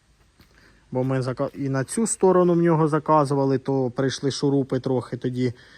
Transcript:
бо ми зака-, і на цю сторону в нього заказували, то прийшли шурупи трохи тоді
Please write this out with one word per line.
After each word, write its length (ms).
бо 140
ми 180
зака-, 320
і 140
на 160
цю 220
сторону 460
в 40
нього 320
заказували, 720
то 320
прийшли 400
шурупи 500
трохи 360
тоді 360